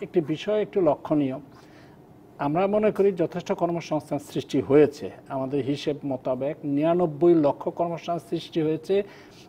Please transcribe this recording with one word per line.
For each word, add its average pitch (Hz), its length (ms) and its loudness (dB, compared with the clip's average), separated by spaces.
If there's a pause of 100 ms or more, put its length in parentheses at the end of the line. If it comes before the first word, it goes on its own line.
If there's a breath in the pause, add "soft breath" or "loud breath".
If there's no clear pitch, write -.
একটি 175 200 -2
বিষয় 156 400 -2
একটু 202 200 -2
লক্ষণীয়। 147 580 0 (960 loud breath)
আমরা 156 300 0
মনে 208 240 2
করি 202 200 2
যথেষ্ট 175 400 -2
কর্মসংস্থান 170 680 -2
সৃষ্টি - 420 -4
হয়েছে। 135 480 4 (200)
আমাদের 135 360 -4
হিসেব 143 380 -4
মোতাবেক 135 600 -4
নিরানব্বই 160 680 2
লক্ষ 143 360 2
কর্মসংস্থান 170 500 -4
সৃষ্টি 165 420 -6
হয়েছে 160 420 0 (460 loud breath)